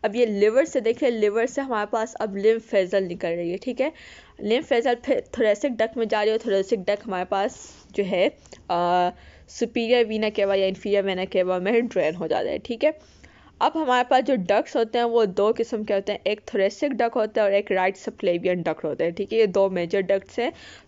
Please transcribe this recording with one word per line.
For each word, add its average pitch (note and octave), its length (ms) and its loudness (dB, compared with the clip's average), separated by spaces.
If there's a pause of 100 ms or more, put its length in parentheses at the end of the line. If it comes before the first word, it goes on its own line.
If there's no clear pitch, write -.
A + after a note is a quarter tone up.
अब G#3 100 -2
ये A#3+ 100 4
लिवर G#3+ 400 2
से C4+ 160 -2
देखिए, B3 280 0
लिवर A3 360 0
से C4 160 -4
हमारे A3 320 -4
पास A3+ 200 -4
अब G3+ 220 -6
lymph A3 300 2
vessel G3 360 0
निकल F3 280 -6
रही E3+ 220 -4
है, F#3+ 60 -6
ठीक B3+ 240 -6
है। D#4 120 -2 (500)
lymph A3 260 0
vessel A#3+ 260 2
फिर A#3+ 280 -2 (120)
thoracic A3+ 420 0
duct A3 200 -2
में A3+ 100 -2
जा G#3+ 160 0
रही G#3+ 80 2
है, A3 80 0
thoracic G3 460 0
duct G3+ 180 -2
हमारे F#3 220 -4
पास G3+ 480 -4 (180)
जो G3+ 120 -2
है, F#3+ 260 2 (400)
अ, F3 400 2 (400)
superior A#3 600 0
vena G#3+ 280 -2
cava G3 160 2
या G3 140 2
inferior G3+ 340 0
vena F#3+ 320 -4
cava F3+ 260 2
में A#3 260 0
ड्रेन E3 280 0
हो E3 120 -6
जाता - 220 0
है, - 100 -4
ठीक A#3 240 -6
है। - 380 -2 (400)
अब C4 140 2
हमारे B3 360 2
पास C4 120 4
जो C4+ 120 2
डक्ट्स G3+ 420 0
होते A3+ 200 0
हैं A#3+ 80 2
वो A#3 200 4
दो G3+ 280 2
किस्म A3+ 300 -4
के G#3 100 -2
होते G3 180 -2
हैं, G3+ 160 -6
एक G#3+ 140 -2
thoracic G#3 520 -2
duct A#3 220 0
होता A3 260 0
है G3+ 60 4
और G3 60 2
एक G3+ 180 0
राइट F#3 260 0
subclavian F3+ 680 -2
duct D#3+ 200 -4
होता D#3 220 -2
है, E3+ 60 -2
ठीक G3+ 220 -6
है। A3+ 60 2
ये A3 80 6
दो G3 220 2
मेजर F#3 320 -2
डक्ट्स G3 380 -2
हैं, C4 140 -2 (340)